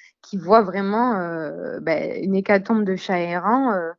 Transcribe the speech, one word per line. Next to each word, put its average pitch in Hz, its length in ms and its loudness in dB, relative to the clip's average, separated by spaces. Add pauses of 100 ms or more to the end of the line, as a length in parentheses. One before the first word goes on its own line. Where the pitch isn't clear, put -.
(220)
qui - 160 -10
voient 190 240 6
vraiment, 202 540 0
euh, 170 640 -6
ben, - 420 -2
une 190 120 0
hécatombe 202 500 2
de 190 100 0
chats 180 240 -2
errants, 190 540 0
euh, 170 260 -2